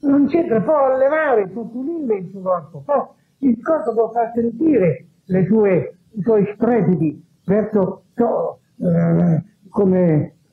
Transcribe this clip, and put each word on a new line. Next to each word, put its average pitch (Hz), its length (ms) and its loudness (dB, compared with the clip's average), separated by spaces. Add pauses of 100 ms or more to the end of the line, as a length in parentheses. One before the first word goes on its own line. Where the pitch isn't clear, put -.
non 277 260 2
c'entra, 233 360 0
può 285 240 2
allevare, 262 600 0
può 208 160 -10
pulire 254 540 -6
il 180 120 -10
suo 196 100 -14
corpo, 175 440 -4
può, - 300 -2 (240)
il 240 220 0
corpo 302 320 -2
può 226 180 0
far 233 240 -2
sentire 233 720 0 (180)
le 185 220 0
sue, 196 520 0 (140)
i 214 100 -8
suoi 214 320 2
strepiti 175 680 0 (220)
verso, 202 600 -2 (100)
so, - 460 -2 (180)
eh, 170 640 2 (260)
come 180 680 0 (180)